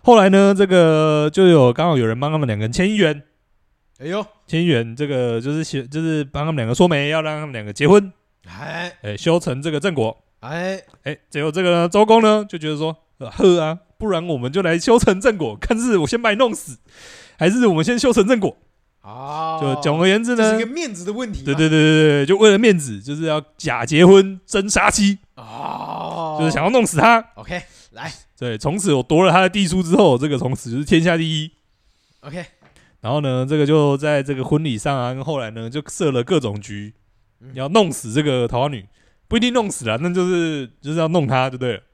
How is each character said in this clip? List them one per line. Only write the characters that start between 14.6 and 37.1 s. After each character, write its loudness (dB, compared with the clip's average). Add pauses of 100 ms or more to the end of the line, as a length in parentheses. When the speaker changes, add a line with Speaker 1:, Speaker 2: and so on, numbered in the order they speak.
Speaker 1:
来 0
修 4
成 2
正 0
果， -6
看 -4
是 0
我 0
先 -4
把 0
你 -2
弄 2
死， -14 (600)
还 2
是 2
我 4
们 0
先 0
修 2
成 4
正 2
果。” -4 (460)
Speaker 2:
哦。 -8
Speaker 1:
就 -4
总 0
而 4
言 2
之 -2
呢， -2
Speaker 2:
这 2
是 0
一 -2
个 -6
面 -8
子 -16
的 -8
问 -8
题 -10
嘛。 -18
Speaker 1:
对， -2
对， 2
对， 2
对， 4
对， 2
就 2
为 6
了 4
面 4
子， -8
就 -10
是 -8
要 -2 (160)
假 -6
结 4
婚， 6
真 -4
杀 2
妻。 0 (180)
Speaker 2:
哦。 -10
Speaker 1:
就 0
是 2
想 -2
要 2
弄 2
死 -4
他。 4 (100)
Speaker 2:
OK， -12 (300)
来。 -14 (240)
Speaker 1:
对， -8
从 -4
此 0
我 0
夺 2
了 4
他 4
的 2
地 -2
书 -2
之 0
后， 4
这 -4
个 -2
从 -4
此 -10
就 -6
是 -6
天 2
下 0
第 -4
一。 -16 (680)
Speaker 2:
OK。 -14 (580)
Speaker 1:
然 -8
后 -2
呢， -2
这 -2
个 2
就 2
在 -2
这 -6
个 -6
婚 0
礼 -4
上 -4
啊， -4
跟 -10
后 -6
来 -8
呢， -12
就 -10
设 -2
了 0
各 0
种 -4
局， -14 (480)